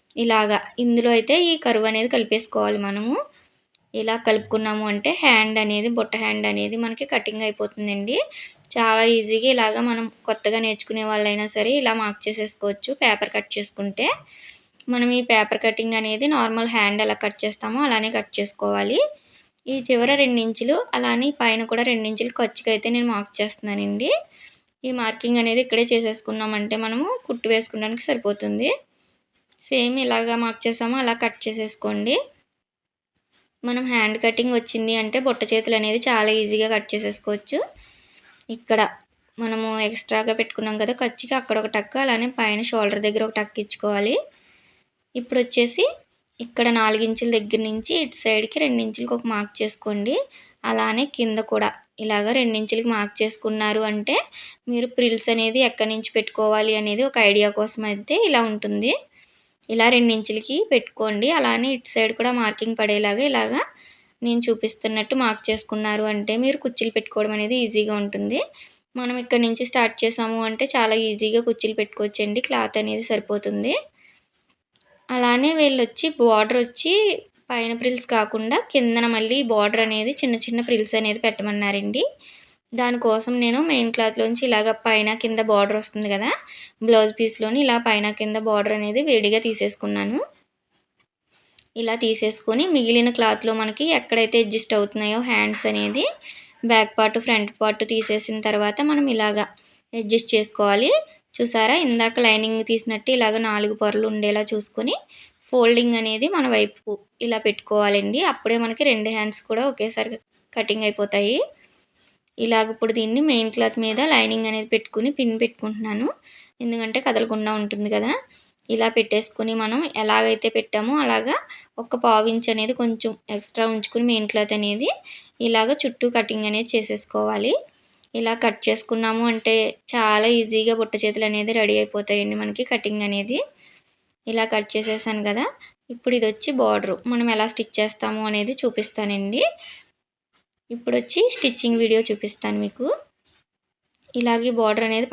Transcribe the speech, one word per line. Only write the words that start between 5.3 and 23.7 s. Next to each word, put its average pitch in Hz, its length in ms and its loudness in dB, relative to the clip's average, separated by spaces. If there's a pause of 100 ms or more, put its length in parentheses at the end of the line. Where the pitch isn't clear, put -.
అనేది, 208 260 0 (100)
బుట్ట 220 140 -2 (100)
హ్యాండ్ 214 280 -2
అనేది 208 340 -2
మనకి 226 280 -6
కటింగ్ 220 340 -2
అయిపోతుందండి. 208 720 -4 (600)
చాలా 226 260 4 (140)
ఈజీగా 220 380 2
ఇలాగా 226 360 2
మనం 226 160 -2 (220)
కొత్తగా 220 380 0
నేర్చుకునే 220 440 -4
వాళ్ళైనా 208 360 0 (100)
సరే 220 240 2
ఇలా 226 220 0
మార్క్ 208 260 -4
చేసేసుకోవచ్చు 214 640 -4 (100)
పేపర్ 208 320 2
కట్ 208 240 -6
చేసుకుంటే. 202 480 -4 (880)
మనం 240 240 2
ఈ - 20 0 (120)
పేపర్ 214 340 2
కటింగ్ 226 340 0
అనేది 220 360 -2
నార్మల్ 226 400 0
హ్యాండ్ 208 300 2
ఎలా 208 200 -2
కట్ 202 180 -4
చేస్తామో 220 440 -4
అలానే 220 280 0
కట్ 214 240 -6
చేసుకోవాలి. 202 580 -2 (720)
ఈ - 20 -2 (140)
చివర 247 220 4 (100)
రెండు 247 240 4
ఇంచులు 233 300 0 (220)
అలానే 247 300 2 (160)
పైన 226 260 2
కూడా 226 220 0
రెండు 220 180 0
ఇంచులు 226 300 -4
ఖర్చుకైతే 220 560 -2
నేను 240 180 2
మార్క్ 202 260 -4
చేస్తున్నానండి. 208 720 -4 (760)